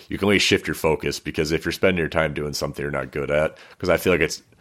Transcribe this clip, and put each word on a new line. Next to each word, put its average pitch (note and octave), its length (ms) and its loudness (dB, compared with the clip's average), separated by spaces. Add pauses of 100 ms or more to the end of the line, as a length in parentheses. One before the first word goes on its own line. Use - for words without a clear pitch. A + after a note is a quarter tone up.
you F#2+ 100 -8
can G2+ 120 0
at - 20 4
least F#2+ 160 4
shift - 200 2
your D#2+ 60 -4
focus, D2 460 -2
because D2+ 320 -4
if D#2+ 140 0
you're E2 80 0
spending F#2 260 2
your D#2 80 0
time D#2 260 0
doing D2 200 -6
something D2 280 -6
you're C#2+ 100 -4
not C2+ 200 -6
good C#2 180 -6
at, D2+ 280 0 (200)
'cause F#2 120 -2
I E2 80 6
feel F#2 160 2
like D#2 80 2
it's - 200 0 (200)